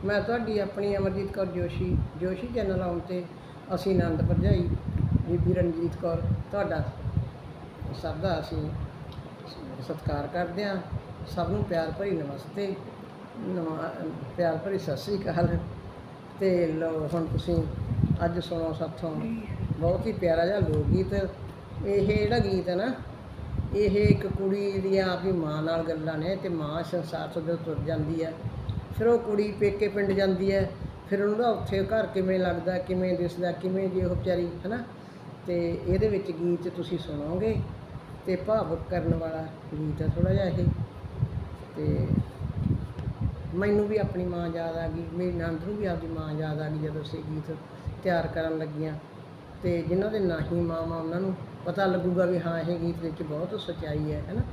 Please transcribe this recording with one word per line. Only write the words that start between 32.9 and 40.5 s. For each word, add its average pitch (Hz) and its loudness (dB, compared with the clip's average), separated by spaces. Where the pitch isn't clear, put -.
ਦਿਸਦਾ, 175 0
ਕਿਵੇਂ 185 0
ਜੇ 185 2
ਉਹ 180 2
ਵਿਚਾਰੀ, 175 2
ਹੈ 170 -6
ਨਾ। 233 -2
ਤੇ 170 2
ਇਹਦੇ 190 4
ਵਿੱਚ 196 0
ਗੀਤ 175 0
ਤੁਸੀਂ 170 -4
ਸੁਣੋਗੇ 165 -2
ਤੇ 185 2
ਭਾਵੁਕ 185 0
ਕਰਨ 165 2
ਵਾਲਾ 160 -2
ਗੀਤ 151 -2
ਹੈ - 2
ਥੋੜ੍ਹਾ 175 4
ਜਿਹਾ 196 4
ਇਹ। 175 0